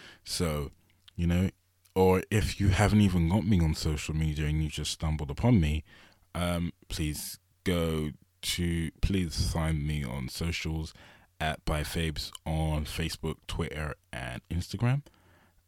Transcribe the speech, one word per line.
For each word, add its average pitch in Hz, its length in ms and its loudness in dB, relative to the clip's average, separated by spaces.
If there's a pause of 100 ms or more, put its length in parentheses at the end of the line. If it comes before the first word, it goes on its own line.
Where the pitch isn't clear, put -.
(240)
so, 76 460 -4 (460)
you 87 100 0
know, 87 240 4 (440)
or 92 360 6
if - 280 0
you 101 100 4
haven't 101 340 6
even 90 260 4
got 92 160 2
me 95 160 4
on 78 140 4
social 78 400 -2
media 76 320 0
and 76 160 0
you 76 80 -2
just 73 220 -6
stumbled 78 380 -2
upon 113 300 4
me, 76 240 2 (500)
um, 87 380 -2 (160)
please - 500 -6 (260)
go 82 460 0 (300)
to, 85 500 -2 (120)
please 92 500 0
find 80 340 -2
me 76 160 -2
on 64 260 -6
socials 80 680 -4 (460)
at 78 240 -4
By 76 180 0
Fabes 80 480 -4 (160)
on 78 380 0
Facebook, 80 520 -4 (100)
Twitter, - 500 -6 (160)
and 123 280 -8 (100)
Instagram, 120 520 0 (640)